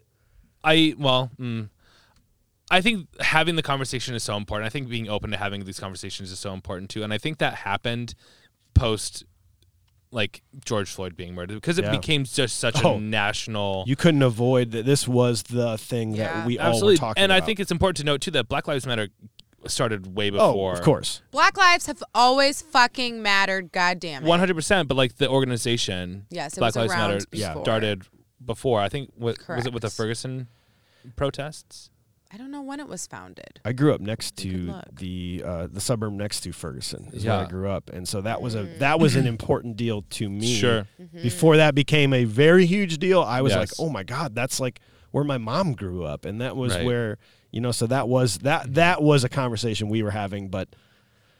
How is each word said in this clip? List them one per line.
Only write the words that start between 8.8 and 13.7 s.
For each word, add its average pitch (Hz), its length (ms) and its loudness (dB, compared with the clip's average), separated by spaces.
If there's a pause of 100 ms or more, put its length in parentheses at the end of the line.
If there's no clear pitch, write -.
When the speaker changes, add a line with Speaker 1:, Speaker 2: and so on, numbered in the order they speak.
Speaker 1:
like, 107 320 -4 (220)
George 101 260 -2
Floyd 92 260 -10
being 90 180 -12
murdered, 90 220 -10
because 165 220 -4
it 104 60 0
Speaker 2:
Yeah. 104 60 -2
Speaker 1:
became 135 340 2
just - 340 -2
such 123 260 0
Speaker 2:
Oh. 139 120 4
Speaker 1:
a 104 40 -4
national 104 840 -2